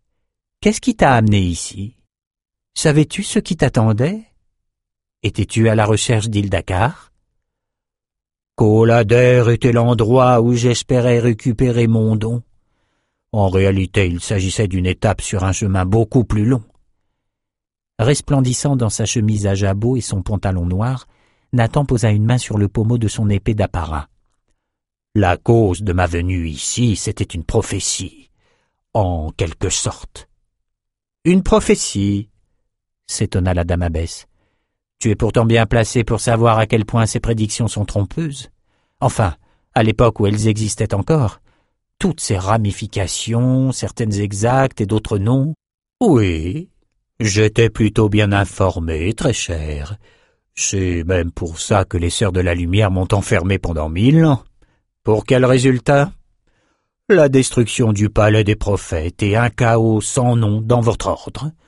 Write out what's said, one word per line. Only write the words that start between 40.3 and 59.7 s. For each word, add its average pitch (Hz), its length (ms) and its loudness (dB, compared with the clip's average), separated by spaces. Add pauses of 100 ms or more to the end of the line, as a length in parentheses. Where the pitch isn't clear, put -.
existaient 107 460 -2
encore. 120 440 -2 (640)
Toutes - 200 -2
ces 107 160 -4
ramifications, 113 1300 -2
certaines 107 440 -4
exactes 107 640 0
et 107 60 -2
d'autres 107 320 -2
non. » « 135 360 0 (460)
Oui, 107 680 0 (500)
j'étais 107 500 2
plutôt 107 380 2
bien 104 240 0
informé, 92 800 -2
très 131 180 -2
cher. 76 640 -8 (600)
C'est 90 480 -2
même 85 260 0
pour 82 300 -8
ça 98 240 0
que - 140 -4
les 85 120 -2
Sœurs 98 220 -2
de 92 80 0
la 90 160 0
Lumière 92 340 0
m'ont 92 220 -2
enfermé 95 480 0
pendant 78 280 -4
mille 127 360 4
ans. 147 180 2 (600)
Pour 107 240 0
quel 127 180 4
résultat ? 131 680 2 (960)
La 160 180 6
destruction 123 640 2
du 104 160 2
palais 107 340 4
des 104 140 0
prophètes 87 680 -4
et 101 140 0
un 117 140 0
chaos 113 500 2